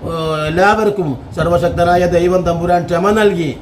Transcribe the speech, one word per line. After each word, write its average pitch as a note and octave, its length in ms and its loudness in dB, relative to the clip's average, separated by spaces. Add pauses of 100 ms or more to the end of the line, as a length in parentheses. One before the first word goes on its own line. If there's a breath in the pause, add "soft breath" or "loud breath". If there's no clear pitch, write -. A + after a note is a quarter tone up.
ഏഹ്, D#3+ 300 -4 (100)
എല്ലാവർക്കും G3+ 580 2 (300)
സർവശക്തനായ F3 680 2 (140)
ദൈവം F3+ 300 2
തമ്പുരാൻ F3 420 0
ക്ഷമ F3 200 0 (100)
നൽകി F3 320 0 (100)